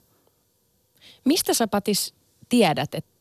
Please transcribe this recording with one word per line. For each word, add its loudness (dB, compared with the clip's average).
Mistä 0
sä, 0
Patis, -2
tiedät, 2
että -12